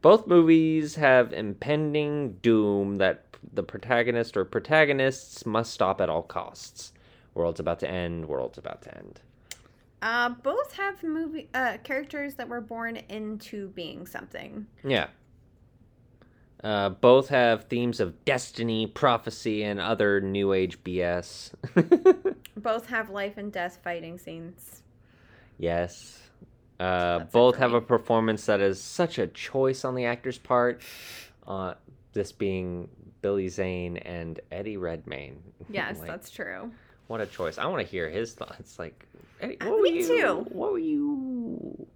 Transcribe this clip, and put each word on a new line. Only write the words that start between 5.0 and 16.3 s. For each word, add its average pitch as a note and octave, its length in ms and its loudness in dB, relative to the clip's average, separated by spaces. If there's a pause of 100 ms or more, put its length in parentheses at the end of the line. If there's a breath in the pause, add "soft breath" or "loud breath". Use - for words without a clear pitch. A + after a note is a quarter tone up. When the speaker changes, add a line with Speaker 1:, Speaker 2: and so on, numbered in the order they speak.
Speaker 1:
must A2+ 280 -2
stop F#2+ 280 0
at F2 80 2
all E2 140 -2
costs. - 720 -12 (400 soft breath)
World's E2+ 260 -2
about E2 220 -2
to - 80 -4
end. E2+ 380 -4
World's C2 300 -6
about - 260 -14
to - 140 -20
end. G1+ 240 -20 (800 loud breath)
Speaker 2:
Uh, A#3+ 280 0
both D#4+ 440 -4
have G4 300 -6
movie, D#4+ 500 -6
uh, B3 300 -2
characters C#4+ 520 -6
that A#3+ 140 -10
were A#3+ 120 -8
born A3+ 360 -8 (120)
into G#3+ 600 -10
being F3+ 360 -12
something. - 600 -14 (180)
Speaker 1:
Yeah. B2 240 0 (1600 soft breath)